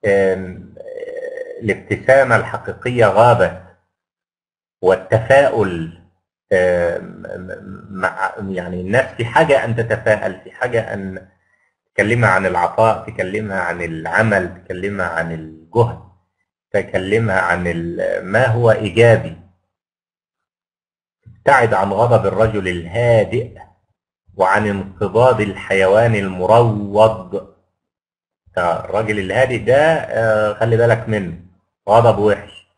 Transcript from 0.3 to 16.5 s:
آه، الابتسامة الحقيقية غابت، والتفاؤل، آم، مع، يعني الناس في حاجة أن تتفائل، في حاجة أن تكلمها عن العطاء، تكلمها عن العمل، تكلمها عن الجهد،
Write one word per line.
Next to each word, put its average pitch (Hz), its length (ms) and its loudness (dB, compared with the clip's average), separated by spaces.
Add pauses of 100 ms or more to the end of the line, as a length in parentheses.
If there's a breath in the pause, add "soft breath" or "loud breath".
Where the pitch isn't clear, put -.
آه، - 840 -14
الابتسامة 117 720 2
الحقيقية 117 680 -2
غابت، 101 580 2 (1160)
والتفاؤل، 95 1200 2 (520)
آم، 90 720 0 (640)
مع، 95 440 -6 (160)
يعني 90 320 -8
الناس 107 340 -2
في 113 100 -6
حاجة 151 400 2
أن 117 100 -4
تتفائل، 104 680 -2
في - 80 -20
حاجة 120 420 -4
أن 95 360 -12 (640)
تكلمها 110 360 2
عن 95 160 2
العطاء، 90 640 0
تكلمها 98 520 -6
عن 87 200 -6
العمل، 87 840 -2
تكلمها 92 420 -6
عن 82 260 -6
الجهد، 80 680 -4 (720)